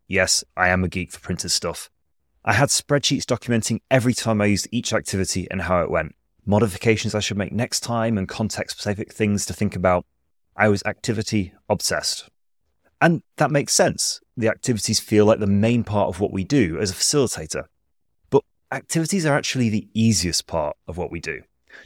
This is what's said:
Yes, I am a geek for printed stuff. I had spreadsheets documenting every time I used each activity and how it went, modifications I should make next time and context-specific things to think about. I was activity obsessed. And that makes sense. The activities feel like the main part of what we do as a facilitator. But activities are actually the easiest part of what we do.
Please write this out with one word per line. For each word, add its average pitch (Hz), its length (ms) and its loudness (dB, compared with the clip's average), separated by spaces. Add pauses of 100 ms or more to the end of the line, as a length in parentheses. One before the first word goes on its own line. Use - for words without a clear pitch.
Yes, 92 340 2 (140)
I 90 140 2
am 92 120 2
a 92 60 0
geek 87 240 -6
for - 80 -18
printed 87 320 -6
stuff. - 360 -6 (560)
I 110 100 0
had 131 140 4
spreadsheets - 560 0
documenting 117 540 0 (140)
every 127 200 4
time 110 280 0
I 104 60 4
used 101 260 2
each 120 200 -4
activity 95 600 -2
and 92 100 -4
how 87 200 2
it - 80 -2
went, 80 260 -2 (280)
modifications 104 720 2
I 107 60 0
should 104 180 -4
make 98 140 -4
next 117 280 -4
time 113 380 -2
and 95 100 -2
context-specific - 840 -6
things 104 340 0
to - 60 -10
think 101 240 -4
about. 90 280 2 (520)
I 104 120 4
was 101 160 2
activity 104 680 -4 (140)
obsessed. - 600 -2 (720)
And 165 220 4 (140)
that 143 160 0
makes 143 200 0
sense. - 480 0 (160)
The 110 120 0
activities 110 500 -2
feel 104 280 4
like 110 120 6
the 107 80 -2
main 110 380 2
part 101 240 0
of 92 100 -6
what 98 140 -2
we 98 100 -2
do 92 380 2
as 98 100 0
a 92 40 -10
facilitator. - 720 -2 (640)
But - 140 4 (260)
activities 160 560 -2
are 143 100 2
actually 127 320 0
the 104 260 -2
easiest 104 520 2
part 76 300 -4 (100)
of 85 100 -10
what 82 140 -6
we 85 80 -8
do. 78 240 -10 (440)